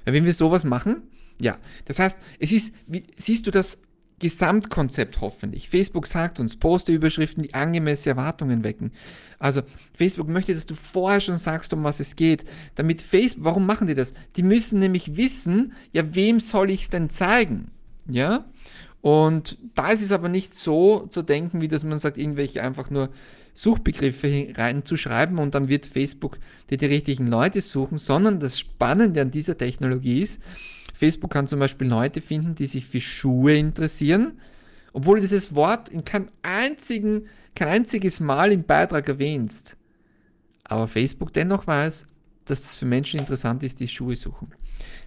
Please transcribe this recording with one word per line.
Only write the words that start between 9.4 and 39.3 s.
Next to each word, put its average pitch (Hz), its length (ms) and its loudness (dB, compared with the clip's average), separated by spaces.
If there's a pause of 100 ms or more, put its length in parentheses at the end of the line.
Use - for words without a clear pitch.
Facebook 165 340 0
möchte, 180 280 0
dass 156 100 -8
du 165 80 -10
vorher 190 480 0
schon 180 160 -2
sagst, 160 340 -4
um 156 120 -2
was 147 160 -2
es - 160 -4
geht. 160 280 2 (300)
Damit 160 300 -2
Facebook, 208 400 2
warum 180 240 2
machen 214 180 0
die 160 80 0
das? 185 200 -2 (220)
Die 180 60 -2
müssen 208 380 4
nämlich 180 380 0
wissen, 226 560 2 (180)
ja, 156 240 0
wem 214 240 4
soll 196 320 2
ich's - 180 -2
denn 165 220 -2
zeigen? 190 580 2 (400)
Ja? 143 360 0 (560)
Und 156 580 4 (160)
da 180 160 0
ist 220 100 2
es 196 100 -2
aber 175 180 0
nicht 190 260 -4
so 175 540 4
zu 170 120 -6
denken, 165 400 0
wie 156 60 -2
dass 151 160 -2
man 156 160 -4
sagt, 147 180 -2
irgendwelche 143 460 -4
einfach 131 260 -6
nur 135 200 -2 (440)
Suchbegriffe 143 760 0
hin-, 143 280 -2
reinzuschreiben 143 800 -2
und 143 160 -2
dann 139 140 0
wird 139 180 0
Facebook - 540 -6 (320)
dir 135 60 -2
die 143 100 0
richtigen 139 400 0
Leute 147 340 2
suchen, 139 380 -4
sondern 185 400 2
das 135 200 -4
Spannende 160 640 2
an 131 80 0
dieser 156 280 -4
Technologie 127 640 0
ist, - 180 -8 (560)
Facebook 151 320 2
kann 139 160 0
zum 143 140 -2
Beispiel 135 280 0
Leute 123 340 0
finden, 156 340 -4
die 143 100 -4
sich 131 220 -8
für 123 120 -4
Schuhe 131 560 4
interessieren, 156 840 0 (540)
obwohl 190 280 4
dieses 196 320 0
Wort 175 360 2
in 165 140 -8
kein - 280 -4 (100)
einzigen, 214 880 -2 (260)
kein 165 140 -2
einziges 196 520 0
Mal 156 320 2
im 180 120 2
Beitrag 151 440 2
erwähnst. 139 680 -4 (840)